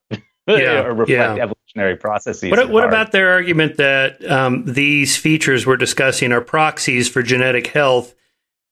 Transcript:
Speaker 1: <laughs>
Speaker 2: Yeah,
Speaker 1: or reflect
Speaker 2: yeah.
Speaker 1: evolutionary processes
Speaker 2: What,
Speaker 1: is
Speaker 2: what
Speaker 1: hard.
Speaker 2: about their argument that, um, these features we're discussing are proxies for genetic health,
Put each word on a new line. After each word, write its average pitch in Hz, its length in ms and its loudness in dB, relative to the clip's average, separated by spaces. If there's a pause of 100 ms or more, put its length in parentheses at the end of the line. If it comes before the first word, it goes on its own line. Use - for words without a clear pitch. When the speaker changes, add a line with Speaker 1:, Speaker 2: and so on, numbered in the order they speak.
Speaker 1:
<laughs> 110 140 -10 (320)
Speaker 2:
Yeah, 135 340 2
Speaker 1:
or 123 100 -4
reflect 110 160 0
Speaker 2:
yeah. 120 340 0
Speaker 1:
evolutionary 98 540 -4
processes 107 520 -6
Speaker 2:
What, 202 100 2
Speaker 1:
is 254 80 2
Speaker 2:
what 220 160 2
Speaker 1:
hard. 226 100 0
Speaker 2:
about 220 180 -2
their 190 220 2
argument 165 440 0
that, 135 520 0
um, 135 360 0
these 143 520 0
features 143 480 0
we're 131 120 2
discussing 131 540 0
are 120 100 2
proxies 143 680 -2
for 131 120 -2
genetic 123 460 0
health, 131 480 0 (560)